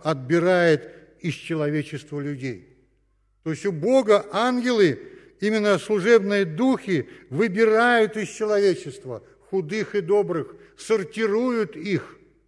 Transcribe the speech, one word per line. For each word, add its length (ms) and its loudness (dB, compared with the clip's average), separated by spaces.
отбирает 920 2
из 140 -6
человечества 840 -6
людей. 580 -10
То 80 -6
есть 160 -4
у 60 0
Бога 580 2
ангелы, 680 2
именно 380 2
служебные 680 2
духи, 640 0
выбирают 880 2
из 120 -6
человечества 960 -2
худых 460 -4
и 40 0
добрых, 540 0
сортируют 960 -2
их, 400 -6